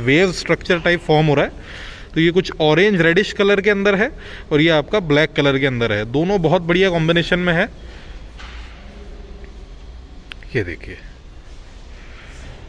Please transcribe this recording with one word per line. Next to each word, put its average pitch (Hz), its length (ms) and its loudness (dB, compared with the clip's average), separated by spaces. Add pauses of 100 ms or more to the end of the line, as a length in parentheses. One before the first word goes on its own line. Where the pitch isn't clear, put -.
wave 156 300 4
structure 170 480 0
type 175 220 0
form 156 260 4
हो 147 60 4
रहा 147 120 4
है। 240 60 -8 (600)
तो 165 80 2
ये 170 100 4
कुछ 180 200 0 (100)
orange 170 400 4
reddish 170 320 4
color 202 280 2
के 190 80 2
अंदर 196 260 2
है 220 160 0 (400)
और 151 100 4
ये 160 100 4
आपका 160 300 2
black 156 320 2
color 139 260 2
के 143 80 2
अंदर 117 240 0
है। 104 160 0
दोनों 170 340 0
बहुत 165 220 4
बढ़िया 180 260 4
कॉम्बिनेशन 170 500 2
में 180 140 0
है। 180 160 0 (2750)
ये 113 80 2
देखिए, 87 340 -10 (1700)